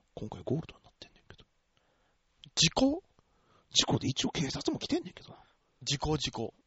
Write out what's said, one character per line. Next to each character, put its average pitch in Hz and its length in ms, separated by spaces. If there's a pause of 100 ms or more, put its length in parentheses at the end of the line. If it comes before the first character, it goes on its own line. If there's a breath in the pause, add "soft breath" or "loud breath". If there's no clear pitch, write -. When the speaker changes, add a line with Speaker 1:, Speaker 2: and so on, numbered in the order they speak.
(140)
Speaker 1:
今 107 140
回 92 160
ゴ 127 120
ー 160 40
ル - 80
ド - 100
に - 60
な - 60
っ - 80
て - 100
ん - 40
ね - 80
ん - 80
け - 80
ど。 - 80 (1080)
Speaker 2:
事 - 160
故？ 285 320 (720)
Speaker 1:
事 - 120
故 - 140
で - 100
一 - 180
応 - 40
警 - 180
察 - 240
も - 60
来 - 80
て 339 140
ん - 40
ね - 60
ん - 20
け - 100
ど - 80
な。 - 60 (460)
Speaker 2:
事 139 160
故、 151 180
事 143 140
故。 113 240 (120)